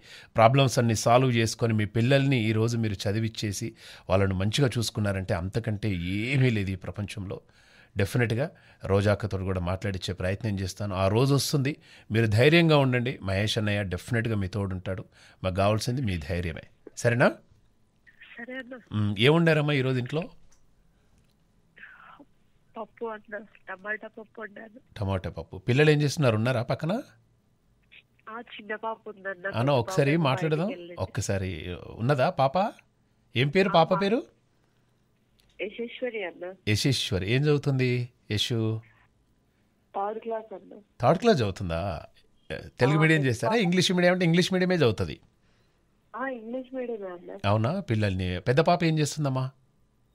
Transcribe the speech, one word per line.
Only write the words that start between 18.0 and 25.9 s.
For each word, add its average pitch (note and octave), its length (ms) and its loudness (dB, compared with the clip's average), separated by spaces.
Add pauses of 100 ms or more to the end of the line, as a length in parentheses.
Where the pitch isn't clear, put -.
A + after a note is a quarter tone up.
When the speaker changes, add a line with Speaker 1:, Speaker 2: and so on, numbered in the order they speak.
Speaker 2:
సరే B3 200 -12
అన్న. B3 220 -14 (120)
Speaker 1:
మ్, G#2 280 -2
ఏం C3 140 6
వండారమ్మా D#3 400 2
ఈరోజు C3 260 0
ఇంట్లో? C#3+ 300 -6 (2500)
Speaker 2:
పప్పు A3+ 280 -10
అన్న, G#3+ 320 -10
టమాటా G#3 680 -12
పప్పు A3 340 -18
వండాను. G#3+ 380 -18 (180)
Speaker 1:
టమాటా F#2+ 320 -4
పప్పు. E2 280 -14
పిల్లలు C#3 320 2